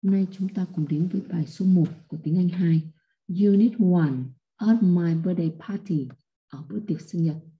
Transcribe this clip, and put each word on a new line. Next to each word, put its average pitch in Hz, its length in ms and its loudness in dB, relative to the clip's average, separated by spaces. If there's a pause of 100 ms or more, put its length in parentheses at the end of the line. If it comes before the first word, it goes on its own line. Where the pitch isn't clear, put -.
Hôm 196 100 2
nay 196 200 2
chúng 190 220 -6
ta 185 200 -4
cùng 151 140 -2
đến 165 240 0
với 196 80 -2
bài 165 260 -6
số - 180 -8
một 180 200 6 (240)
của 160 160 -12
tiếng 160 140 0
Anh 180 100 2
hai, 170 340 2 (460)
Unit 202 500 4
one, 175 340 4 (440)
At 220 260 2
My 175 320 2 (100)
Birthday 175 360 -2
Party, 165 480 -6 (400)
ở 139 200 -16
bữa 196 180 -6
tiệc 156 140 -4
sinh - 220 -6
nhật. 156 140 0 (240)